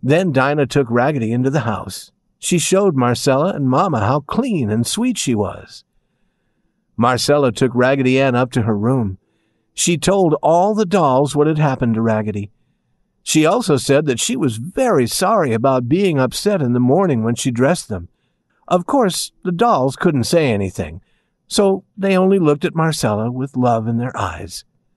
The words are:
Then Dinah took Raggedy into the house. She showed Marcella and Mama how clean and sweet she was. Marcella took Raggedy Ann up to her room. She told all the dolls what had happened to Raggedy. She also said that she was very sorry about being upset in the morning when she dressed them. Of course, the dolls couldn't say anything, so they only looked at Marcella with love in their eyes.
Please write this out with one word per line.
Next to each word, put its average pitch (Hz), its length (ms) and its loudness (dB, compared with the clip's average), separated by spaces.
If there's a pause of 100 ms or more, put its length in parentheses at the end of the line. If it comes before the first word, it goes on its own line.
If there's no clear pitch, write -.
Then 160 300 0
Dinah 139 340 2
took 139 240 0
Raggedy 120 420 0
into 127 200 0
the 139 80 -2
house. 107 520 -8 (280)
She - 180 -2
showed 185 380 2
Marcella 131 580 0
and 139 160 -2
Mama 147 300 0
how 123 220 0
clean 190 500 -2
and 113 160 0
sweet 233 320 -4
she 123 160 0
was. - 480 -6 (1120)
Marcella 123 540 2
took 127 240 0
Raggedy 127 440 2
Ann 135 160 2
up 123 180 0
to 120 100 0
her 107 140 0
room. 110 420 -2 (560)
She 170 200 0
told 185 460 2
all 175 320 2
the 208 140 0
dolls 147 480 2
what 147 120 2
had 156 120 0
happened 131 340 0
to 110 80 0
Raggedy. 107 500 -2 (720)
She 156 220 2
also 175 320 2
said 139 280 2
that 127 140 -2
she - 160 -2
was 135 220 -2
very 165 500 0
sorry 185 460 0
about 127 340 0
being 170 320 0
upset 165 420 0
in 123 120 0
the 123 60 2
morning 131 440 2
when 117 120 0
she 135 160 -4
dressed 131 360 0
them. 87 220 -10 (580)
Of 175 180 0
course, 233 460 0 (120)
the 180 80 -2
dolls 170 440 0
couldn't 143 300 0
say 156 260 2
anything, 92 500 -4 (460)
so 190 380 0 (120)
they 196 200 0
only 190 200 4
looked 147 280 2
at 156 100 -2
Marcella 123 560 -2
with 131 240 -8
love 120 320 0
in 117 100 -2
their 117 200 -6
eyes. 90 480 -8 (320)